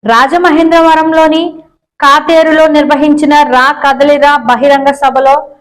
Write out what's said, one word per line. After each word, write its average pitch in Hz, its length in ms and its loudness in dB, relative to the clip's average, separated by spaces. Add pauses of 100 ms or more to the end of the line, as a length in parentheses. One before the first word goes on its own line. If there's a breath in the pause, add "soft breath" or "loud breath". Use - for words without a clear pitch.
రాజమహేంద్రవరంలోని 320 1500 0 (460)
కాతేరులో 311 680 2
నిర్వహించిన 294 680 0
రా 269 380 0
కదలిరా 285 640 0
బహిరంగ 277 560 0
సభలో 277 560 -2 (120)